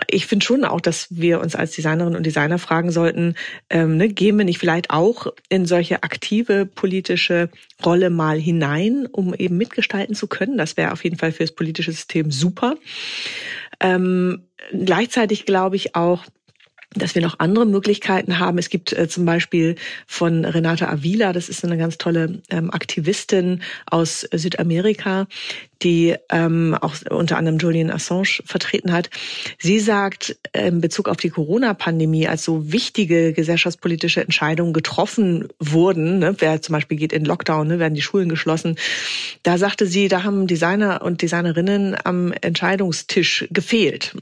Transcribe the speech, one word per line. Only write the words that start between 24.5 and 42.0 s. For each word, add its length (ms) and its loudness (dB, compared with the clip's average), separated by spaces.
die, 340 4
ähm, 500 2
auch 160 -4
unter 280 0
anderem 200 0
Julian 340 0
Assange 540 -2
vertreten 480 -2
hat. 160 0
Sie 200 4
sagt, 580 -2
äh, 160 0
in 100 2
Bezug 300 -2
auf 80 -2
die 120 -2
Corona-Pandemie, 1000 0
als 160 -2
so 260 -2
wichtige 640 2
gesellschaftspolitische 880 0
Entscheidungen 500 0
getroffen 800 0
wurden, 600 2
ne, 200 2
wer 220 2
zum 120 -4
Beispiel 240 -2
geht 140 -2
in 140 0
Lockdown, 420 0
ne, 120 0
werden 140 0
die 80 -2
Schulen 280 0
geschlossen, 480 -2
da 140 2
sagte 280 0
sie, 220 2
da 160 0
haben 240 0
Designer 540 2
und 200 -2
Designerinnen 840 0